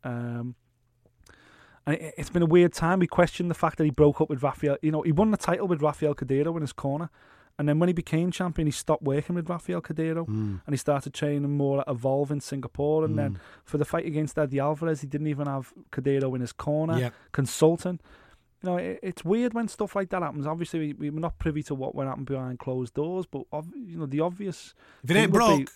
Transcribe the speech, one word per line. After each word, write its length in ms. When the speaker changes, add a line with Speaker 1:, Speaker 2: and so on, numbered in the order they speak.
Speaker 1:
Um, 500
and 100
it, 220
it's 120
been 120
a 60
weird 260
time. 260
We 80
questioned 420
the 60
fact 220
that 80
he 60
broke 300
up 80
with 140
Rafael. 380
You 100
know, 100
he 100
won 200
the 60
title 300
with 140
Rafael 340
Cordeiro 400
in 60
his 120
corner. 360
And 120
then 100
when 80
he 60
became 380
champion, 360
he 40
stopped 320
working 320
with 140
Rafael 320
Cordeiro 460
Speaker 2:
Mm. 380
Speaker 1:
and 80
he 40
started 360
training 420
more 260
at 60
Evolve 440
in 100
Singapore. 640
And 120
then 180
Speaker 2:
Mm. 40
Speaker 1:
for 140
the 80
fight 200
against 320
Eddie 220
Alvarez, 420
he 60
didn't 200
even 200
have 260
Cordeiro 440
in 60
his 100
corner, 480
Speaker 2:
Yep. 140
Speaker 1:
consulting. 680
You 100
know, 60
it, 240
it's 220
weird 300
when 160
stuff 260
like 140
that 120
happens. 240
Obviously, 480
we, 160
we're 100
not 200
privy 240
to 120
what 200
went 140
happen 160
behind 340
closed 340
doors, 320
but 180
ob-, 200
you 240
know, 80
the 140
obvious 540
Speaker 2:
If 80
it 20
Speaker 1:
thing 100
Speaker 2:
ain't 80
Speaker 1:
would 80
be 240
Speaker 2:
broke 120